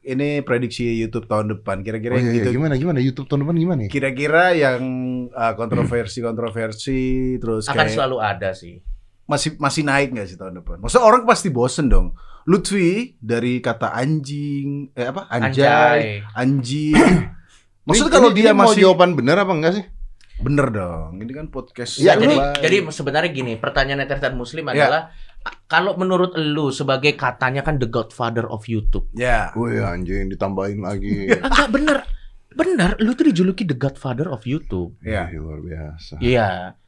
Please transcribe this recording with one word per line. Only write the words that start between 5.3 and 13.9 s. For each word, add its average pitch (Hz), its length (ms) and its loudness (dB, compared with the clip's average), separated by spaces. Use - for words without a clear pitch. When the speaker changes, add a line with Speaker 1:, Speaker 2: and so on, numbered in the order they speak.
Speaker 1:
kontroversi-kontroversi, 113 760 -4
terus 110 280 -2
Speaker 3:
Akan 139 200 0
Speaker 1:
kayak 110 80 -2
Speaker 3:
selalu 131 260 -2
ada 98 320 -4
sih. 87 300 -16
Speaker 1:
Masih, 143 340 -4
masih 147 260 -2
naik 139 280 0
nggak 104 160 -6
sih 92 80 -16
tahun 90 240 -14
depan? 87 200 -10
Maksudnya 233 260 2
orang 226 180 6
pasti 226 260 2
bosen 127 380 0
dong. 92 240 6
Lutfi 190 760 0
dari 117 420 -2
kata 113 340 -4